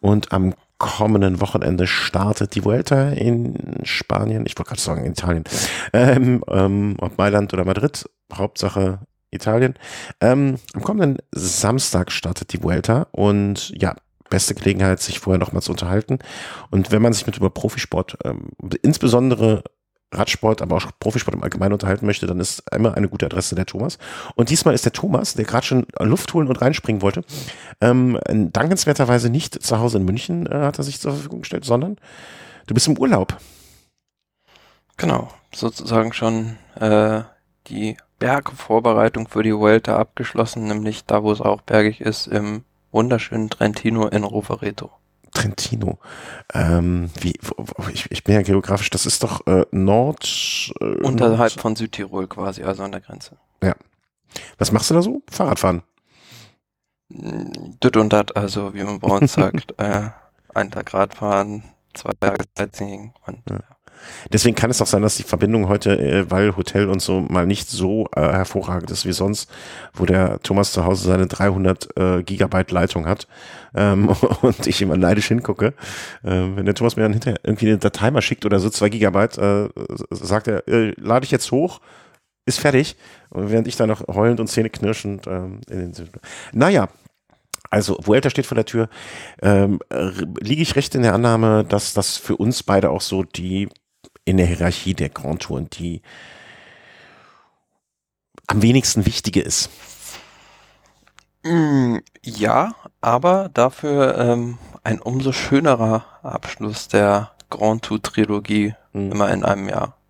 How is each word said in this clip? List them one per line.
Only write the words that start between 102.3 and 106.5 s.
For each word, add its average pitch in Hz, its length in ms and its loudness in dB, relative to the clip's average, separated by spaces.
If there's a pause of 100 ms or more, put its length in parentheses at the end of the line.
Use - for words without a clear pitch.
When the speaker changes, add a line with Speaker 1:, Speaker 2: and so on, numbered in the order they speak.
Speaker 2:
aber 175 520 2
dafür, 135 640 2
ähm, 120 420 0 (260)
ein 110 160 -2
umso 131 320 -2
schönerer 120 720 2 (160)
Abschluss - 640 -8